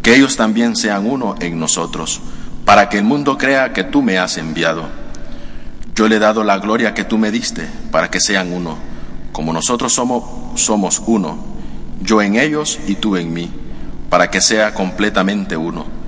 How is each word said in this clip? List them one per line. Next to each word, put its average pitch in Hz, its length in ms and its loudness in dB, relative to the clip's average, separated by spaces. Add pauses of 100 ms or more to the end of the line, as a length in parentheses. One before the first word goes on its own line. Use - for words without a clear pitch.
que 117 120 6
ellos 135 220 6
también 113 400 2
sean 101 340 0
uno 123 300 -2
en 85 180 -4
nosotros, 80 640 -2 (440)
para 101 240 6
que 104 100 0
el 104 40 2
mundo 139 340 2
crea 135 360 2
que 95 100 -2
tú 139 200 2
me 95 160 2
has 90 200 0
enviado. 80 500 -2 (1080)
Yo 110 100 4
le 110 80 6
he 107 60 4
dado 107 240 4
la 98 140 4
gloria 107 360 0
que 107 80 -2
tú 110 160 0
me 110 140 2
diste, 82 360 -4 (220)
para 82 180 2
que 90 120 -2
sean 95 320 0
uno, 85 260 -6 (540)
como 82 200 -2
nosotros 120 400 0
somos, 123 300 0 (380)
somos 101 460 2
uno, 92 300 2 (640)
yo 104 220 4
en 101 140 2
ellos 151 500 0
y 98 80 0
tú 98 220 0
en 82 180 -2
mí, 85 160 -6 (580)
para 87 220 4
que 95 100 0
sea 107 340 4
completamente 98 840 0
uno. 80 300 -4 (220)